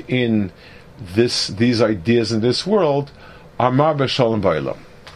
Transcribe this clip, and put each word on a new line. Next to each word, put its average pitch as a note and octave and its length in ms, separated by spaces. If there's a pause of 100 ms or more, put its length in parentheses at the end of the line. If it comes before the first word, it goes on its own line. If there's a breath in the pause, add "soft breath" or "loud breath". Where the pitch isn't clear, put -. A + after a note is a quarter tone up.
in A2+ 440 (480 loud breath)
this, G#2+ 480
these A2+ 340
ideas A2 500
in A2 100
this B2 240
world, D3+ 460 (480 loud breath)
are B2 120
Mar D3+ 220
B'Shalom A#2+ 480
Ba'ilam. D2+ 380 (360)